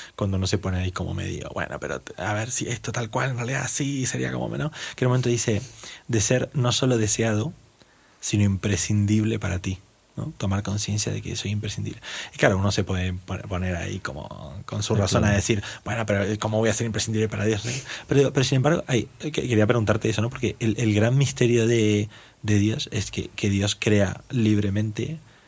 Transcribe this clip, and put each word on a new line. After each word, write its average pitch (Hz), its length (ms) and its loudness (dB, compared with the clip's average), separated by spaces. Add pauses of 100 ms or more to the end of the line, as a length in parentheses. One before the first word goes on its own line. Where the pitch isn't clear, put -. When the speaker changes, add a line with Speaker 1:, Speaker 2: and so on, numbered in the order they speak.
(160)
Speaker 1:
cuando 95 220 0
uno 95 100 0
se 101 100 0
pone 92 220 -2
ahí 90 120 -2
como 90 220 -4
medio, 92 400 -6
"Bueno, - 260 -6
pero 71 220 -6
t-, - 180 -16
a 101 140 -2
ver 110 160 -4
si - 180 -4
esto 117 240 -6
tal 110 200 -6
cual, 127 180 0
en 123 80 -4
realidad 131 340 -4
sí, 139 360 -2
sería 127 240 -2
como, 123 260 -4
¿no?". 143 140 -4 (240)
Que 131 100 0
en - 20 4
un 123 40 4
momento 127 180 2
dice, 117 320 2 (460)
"De 117 120 2
ser 127 360 2
no 123 160 2
solo 127 260 2
deseado, 110 560 0 (680)
sino 104 240 2
imprescindible 104 920 2
para 92 220 -4
ti", 92 200 -4 (360)
¿no? - 220 -8
Tomar 98 260 0
conciencia 104 480 -2
de 101 100 -4
que 107 140 -8
soy 101 160 -4
imprescindible. 104 480 -6 (340)
Y - 40 -16
claro, 110 200 4
uno 101 140 2
se 98 140 0
puede 92 280 -2
pon-, 95 360 -8
poner 92 260 -2
ahí 95 240 -6
como - 540 -12 (120)
con 104 180 -6
su - 120 0
Speaker 2:
Sí, 101 60 4
Speaker 1:
razón 110 220 4
a 107 40 6
Speaker 2:
claro. 101 80 6
Speaker 1:
decir, 101 280 2 (200)
"Bueno, 117 220 -4
pero 101 180 2 (160)
¿cómo 110 200 0
voy 113 100 4
a 107 40 4
ser 117 120 -2
imprescindible 110 420 0
para 104 180 -4
Dios?". 107 180 0 (440)
Pero, 135 240 4
pero 143 140 2
sin 135 120 2
embargo, 143 300 4
hay, 123 220 0 (100)
que-, 151 120 -6
quería 120 360 4
preguntarte 113 420 4
eso, 107 120 0
¿no? 117 80 0
Porque - 300 -4
el, 113 200 2
el 110 140 4
gran 113 240 4
misterio 120 500 4
de, 107 400 4 (360)
de 107 160 4
Dios 110 340 0
es 101 180 -4
que, - 240 -8
que 107 140 0
Dios 98 300 2
crea 101 500 2
libremente, 107 880 0 (300)